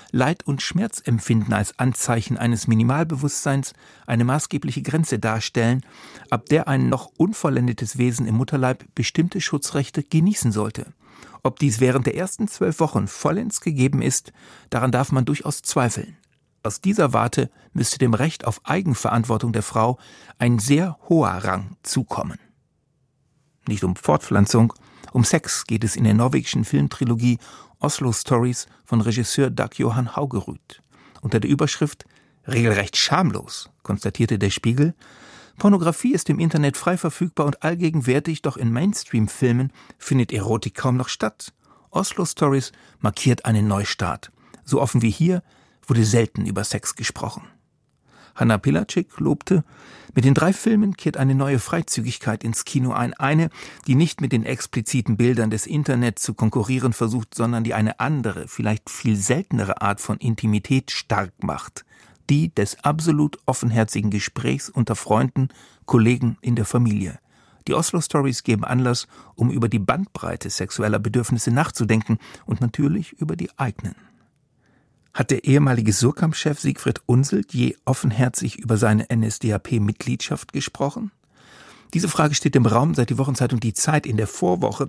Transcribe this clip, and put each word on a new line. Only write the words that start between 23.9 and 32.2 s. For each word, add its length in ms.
Fortpflanzung, 800
um 120
Sex 400
geht 200
es 120
in 80
der 100
norwegischen 500
Filmtrilogie 760
Oslo 340
Stories 540
von 160
Regisseur 500
Dag 280
Johan 380
Haugerud. 640
Unter 180
der 100
Überschrift 540